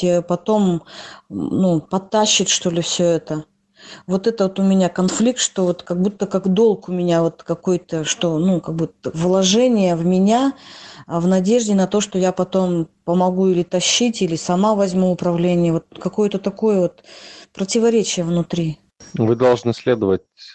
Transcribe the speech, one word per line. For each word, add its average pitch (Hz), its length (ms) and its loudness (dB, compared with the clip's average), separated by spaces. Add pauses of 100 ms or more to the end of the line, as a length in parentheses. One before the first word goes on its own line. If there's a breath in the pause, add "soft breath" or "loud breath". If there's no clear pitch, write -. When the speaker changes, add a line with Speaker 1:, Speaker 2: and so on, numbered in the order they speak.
Speaker 1:
э, 175 180 2
потом, 175 640 0 (460 loud breath)
ну, 160 520 0
подтащит, 190 680 -2
что - 220 -2
ли, 170 120 -2
всё - 220 -2
это. 160 400 -2 (640 loud breath)
Вот 190 180 -2
это 214 220 0
вот 190 100 -6
у 196 60 2
меня 190 240 4
конфликт, 214 500 0
что - 260 -2
вот 175 200 -2
как 180 180 -4
будто 202 240 -2
как 190 220 -2
долг 196 400 2
у 180 40 -8
меня 175 300 0
вот 165 220 -4
какой-то, 170 580 -4
что, 160 380 -4
ну, 180 200 2
как 160 140 -8
будто - 400 -6
вложение 190 800 2
в 165 100 -2
меня, 208 500 2 (520 loud breath)
а, 170 140 -4
в 175 80 0
надежде 208 460 2
на 190 120 2
то, 208 140 0
что 202 180 -4
я 185 140 2
потом 180 560 -2 (160)
помогу 185 440 0
или 175 140 2
тащить, 202 600 -2
или 165 140 -2
сама 190 380 0
возьму 185 380 0
управление. 175 600 0
Вот 165 140 -4 (140)
какое-то 202 380 -4
такое 196 420 -2
вот 175 240 -4 (480 loud breath)
противоречие 220 720 0
внутри. 170 540 -2 (360)
Speaker 2:
Вы 113 220 2
должны 120 360 2
следовать, 107 540 0 (280)